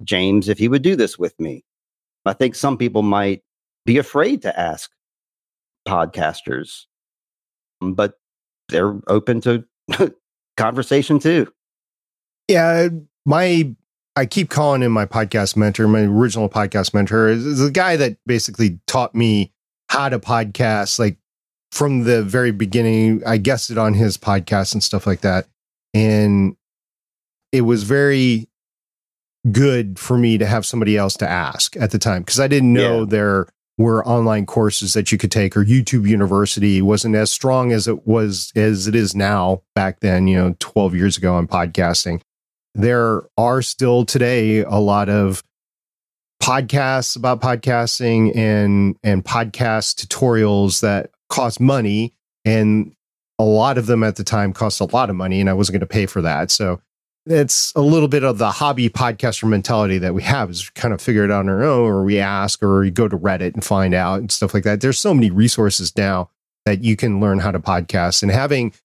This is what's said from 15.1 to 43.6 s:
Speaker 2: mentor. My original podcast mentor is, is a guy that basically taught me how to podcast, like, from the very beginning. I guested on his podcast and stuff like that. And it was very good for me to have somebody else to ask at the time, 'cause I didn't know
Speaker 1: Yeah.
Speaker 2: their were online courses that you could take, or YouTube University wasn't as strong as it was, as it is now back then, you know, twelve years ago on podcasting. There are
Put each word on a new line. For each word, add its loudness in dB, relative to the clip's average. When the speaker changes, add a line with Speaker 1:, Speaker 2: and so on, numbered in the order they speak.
Speaker 2:
mentor. 2
My 4
original 2
podcast -2
mentor 2
is, 0
is -2
a 2
guy 0
that -2
basically 0
taught -2
me 2
how -2
to -2
podcast, -2
like, 0
from 0
the 2
very 0
beginning. 0
I 0
guested -2
on 2
his 2
podcast -2
and -2
stuff -4
like -2
that. -2
And 2
it 2
was 2
very 0
good 0
for -2
me 4
to 0
have -2
somebody 0
else 0
to -4
ask -4
at -2
the -2
time, -2
'cause -4
I 2
didn't 4
know 2
Speaker 1:
Yeah. -2
Speaker 2:
their 0
were 2
online 0
courses -2
that 0
you 0
could -2
take, 0
or 4
YouTube 2
University 2
wasn't 2
as 0
strong 0
as -2
it -4
was, 0
as 0
it 0
is 0
now 0
back -2
then, 2
you 2
know, 0
twelve 0
years 0
ago 0
on 0
podcasting. -2
There 0
are 2